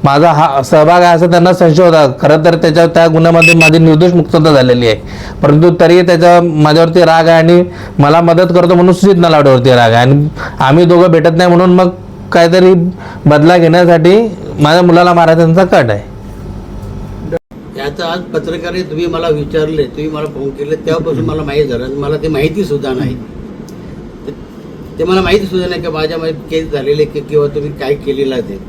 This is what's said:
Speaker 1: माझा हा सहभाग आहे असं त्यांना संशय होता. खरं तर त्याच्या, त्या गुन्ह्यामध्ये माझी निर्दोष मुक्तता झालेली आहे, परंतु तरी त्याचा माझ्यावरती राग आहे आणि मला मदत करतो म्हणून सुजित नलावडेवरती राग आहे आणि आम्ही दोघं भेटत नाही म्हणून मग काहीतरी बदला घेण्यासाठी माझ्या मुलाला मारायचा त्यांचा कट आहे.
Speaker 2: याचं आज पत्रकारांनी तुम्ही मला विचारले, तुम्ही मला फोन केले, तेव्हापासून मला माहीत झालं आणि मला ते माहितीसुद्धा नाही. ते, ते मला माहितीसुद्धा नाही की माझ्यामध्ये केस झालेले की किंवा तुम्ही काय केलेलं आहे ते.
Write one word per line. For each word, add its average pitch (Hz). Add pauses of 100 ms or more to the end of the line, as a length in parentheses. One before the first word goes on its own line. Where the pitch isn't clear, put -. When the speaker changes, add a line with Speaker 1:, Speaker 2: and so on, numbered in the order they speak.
Speaker 1:
माझा 147
हा 147
सहभाग 160
आहे 175
असं 170
त्यांना 175
संशय 170
होता. 160
खरं 156
तर 170
त्याच्या, 165
त्या 165
गुन्ह्यामध्ये 165
माझी 160
निर्दोष 160
मुक्तता 160
झालेली 123
आहे, 107 (460)
परंतु 156
तरी 175
त्याचा 175
माझ्यावरती 165
राग 160
आहे 165
आणि 175 (340)
मला 147
मदत 170
करतो 175
म्हणून 175
सुजित 190
नलावडेवरती 139
राग 120
आहे 123
आणि 147 (320)
आम्ही 147
दोघं 175
भेटत 165
नाही 180
म्हणून 180
मग 180 (440)
काहीतरी 180 (520)
बदला 151
घेण्यासाठी 175 (240)
माझ्या 160
मुलाला 175
मारायचा 165
त्यांचा 165
कट 165
आहे. 101 (1700)
Speaker 2:
याचं 143
आज 165
पत्रकारांनी 170
तुम्ही 160
मला 165
विचारले, 156
तुम्ही 151
मला 156
फोन 139
केले, 143
तेव्हापासून 160
मला 151
माहीत 143
झालं 123
आणि 131
मला 143
ते 151
माहितीसुद्धा 156
नाही. 127 (1120)
ते, - (680)
ते 160
मला 185
माहितीसुद्धा 190
नाही 165
की 165
माझ्यामध्ये 160
केस 160
झालेले 147
की 147
किंवा 147
तुम्ही 143
काय 143
केलेलं 135
आहे 120
ते. 98 (100)